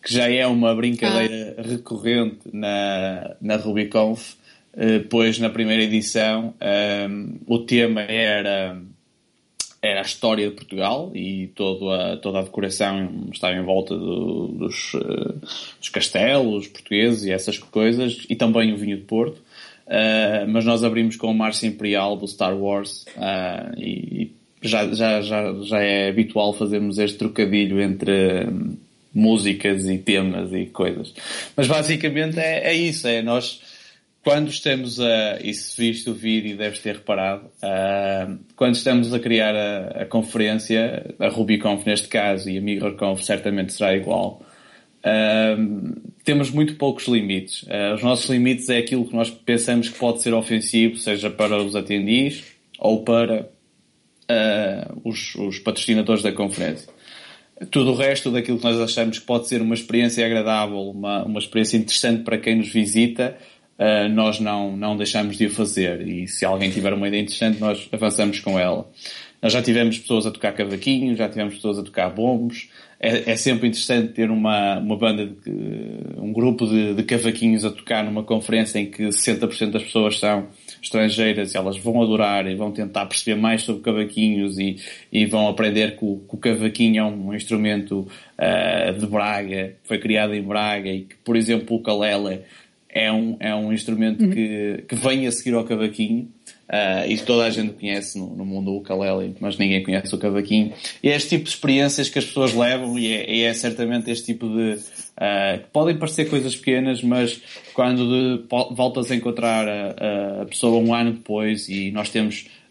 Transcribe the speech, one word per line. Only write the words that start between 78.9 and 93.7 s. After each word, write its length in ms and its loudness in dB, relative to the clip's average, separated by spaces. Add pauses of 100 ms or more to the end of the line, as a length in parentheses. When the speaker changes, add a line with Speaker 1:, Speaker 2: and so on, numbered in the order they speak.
Speaker 1:
sessenta 360 0
por 80 -4
cento 160 -2
das 100 -2
pessoas 380 0
são 280 0 (320)
estrangeiras 760 0
e 20 0
elas 180 -2
vão 280 2
adorar 420 2
e 80 -4
vão 180 -4
tentar 360 -4
perceber 340 -2
mais 220 2
sobre 180 -4
cavaquinhos 800 0
e, 160 -2 (360)
e 140 2
vão 220 2
aprender 500 0
que 80 -4
o, 240 -4
que 60 -10
o 20 -10
cavaquinho 640 2
é 20 2
um 300 -4
instrumento, 760 -2 (300)
ah, 540 0
de 160 -2
Braga, 680 -2 (100)
foi 120 -4
criado 380 0
em 80 -4
Braga 460 -2
e 120 -4
que, 140 -18
por 200 -2
exemplo, 400 2
o 40 0
ukulele 640 0 (520)
é 180 2
um, 280 0
é 160 -2
um 160 -2